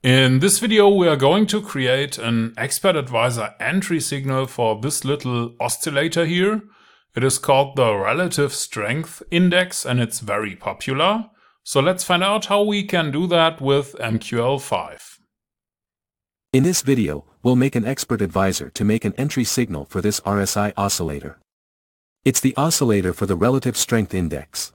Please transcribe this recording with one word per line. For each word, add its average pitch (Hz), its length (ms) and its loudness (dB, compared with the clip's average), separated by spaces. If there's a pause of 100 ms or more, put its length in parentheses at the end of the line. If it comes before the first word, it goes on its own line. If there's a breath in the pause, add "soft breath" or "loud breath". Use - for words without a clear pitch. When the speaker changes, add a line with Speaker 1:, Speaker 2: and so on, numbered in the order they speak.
Speaker 1:
In 131 380 4
this 190 200 2
video, 214 280 4
we 185 220 6
are 151 80 2
going 165 300 4
to 214 140 -2
create 135 560 -2
an 117 380 -2
expert 165 400 0
advisor 120 640 -2
entry 165 400 -2
signal 135 480 -2
for 110 320 0
this - 240 -4
little 123 560 -2
oscillator 156 680 -2
here. 190 360 0 (540 soft breath)
It 123 100 -2
is 131 120 0
called 139 380 2
the 120 180 2
Relative 143 600 0
Strength 120 760 -6
Index, 180 560 2
and 127 140 0
it's 117 220 -2
very 104 340 -4
popular. 165 720 -2 (340 soft breath)
So - 180 0
let's 185 240 0
find 180 180 0
out 208 220 0
how 202 180 2
we 208 200 0
can 165 280 -2
do 165 160 -2
that 165 320 2
with 139 400 0
M 113 200 -2
Q 117 220 -4
L 135 160 0
five. 80 600 -8 (1300)
Speaker 2:
In 131 100 6
this 180 180 0
video, 98 440 0 (180)
we'll 127 140 4
make 131 180 2
an 117 80 0
expert 117 380 -4
advisor 92 480 -2
to - 160 -4
make 110 180 2
an 98 140 -2
entry 135 260 -2
signal 101 400 -2
for - 160 -6
this 104 220 -2
R 101 180 0
S 98 160 -2
I 104 220 0
oscillator. 78 640 -4 (840)
It's 135 160 2
the 131 160 0
oscillator 113 560 2
for 98 140 -4
the 95 100 0
Relative 123 400 0
Strength 110 380 -2
Index. 78 600 -6